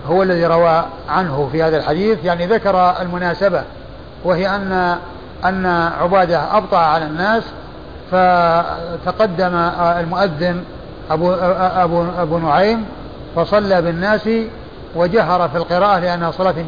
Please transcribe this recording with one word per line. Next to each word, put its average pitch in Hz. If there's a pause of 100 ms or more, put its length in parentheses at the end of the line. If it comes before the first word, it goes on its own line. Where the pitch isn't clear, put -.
هو 175
الذي 175
روى 165 (240)
عنه 147
في 160
هذا 160
الحديث، 180
يعني 175
ذكر 185
المناسبة، 175 (640)
وهي 185
أن، 185 (480)
أن 190 (340)
عبادة 175
أبطأ 196
على 160
الناس، 190 (680)
فتقدم، 175
آه، 170
المؤذن 175 (480)
أبو، 170
آه، 185
أبو، 170 (140)
أبو 170
نعيم 190 (520)
فصلى 190
بالناس 185 (680)
وجهر 175
في 135
القراءة 180
لأنها 170
صلاة 185 (140)